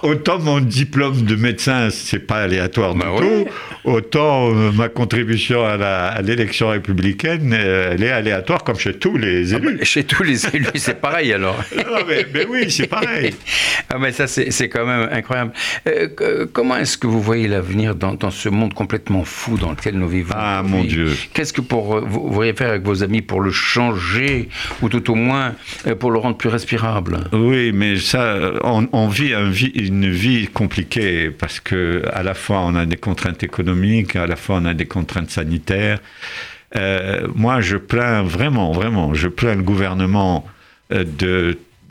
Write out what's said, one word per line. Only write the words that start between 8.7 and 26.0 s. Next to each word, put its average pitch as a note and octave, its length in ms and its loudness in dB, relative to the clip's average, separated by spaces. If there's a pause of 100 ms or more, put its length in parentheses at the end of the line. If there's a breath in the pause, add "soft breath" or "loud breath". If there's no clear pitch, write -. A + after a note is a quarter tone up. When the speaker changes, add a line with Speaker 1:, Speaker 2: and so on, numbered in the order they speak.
Speaker 1:
chez G2+ 140 -2
tous F#3 240 0
les F2+ 360 2
Speaker 2:
Ah A#2 40 4
Speaker 1:
élus. C4+ 220 0
Speaker 2:
bah, - 40 -2
chez D3 220 2
tous - 180 2
les D3 320 0
élus, C#3+ 200 0
c'est - 260 -4
pareil D3 320 0
alors. G2 360 0
Speaker 1:
<laughs> - 60 -8
Non, A3+ 320 -2
mais, C#3+ 260 0
mais D#3 120 0
oui, B3 260 -2
c'est C#3+ 160 0
pareil. A3+ 520 -2
Speaker 2:
<laughs> - 40 -20 (480 loud breath)
Ah, C3 60 -4
mais C3 140 0
ça, C3 160 -2
c'est, C3 240 -2
c'est A#2+ 180 0
quand A#2+ 160 -2
même A#2+ 260 0
incroyable. A#2+ 400 -2 (360 loud breath)
Euh, D#3+ 220 0
que, - 360 -2
comment A#3+ 320 0
est-ce B2+ 200 -2
que B2+ 100 -2
vous A2+ 140 2
voyez A2+ 260 2
l'avenir G2+ 480 0
dans, F#2+ 180 -2
dans G2 160 -2
ce - 180 -6
monde G#2 280 2
complètement G2 480 -2
fou - 340 -4
dans F2+ 140 -2
lequel G2 260 -4
nous F2+ 100 0
vivons F2+ 300 -2
Speaker 1:
Ah, G2+ 260 -2
Speaker 2:
aujourd'hui ? F#2+ 140 0
Speaker 1:
mon F2+ 60 2 (240)
Dieu. D2 100 0 (160)
Speaker 2:
Qu'est-ce D#3 200 -2
que D3 80 -2
pour, A2 360 -2
euh, G#2+ 100 0
vous, G#2 200 -4
vous - 40 -2
voyez G#2+ 220 2
faire B2 160 0
avec G2+ 140 -2
vos G2+ 200 0
amis G#2 200 0
pour G2 180 -2
le G2 100 2
changer, A#2+ 960 0 (360 loud breath)
ou A2+ 60 2
tout A#2+ 220 0
au A2+ 40 2
moins, B2 400 0 (320 loud breath)
euh, A2+ 80 0
pour B2 160 0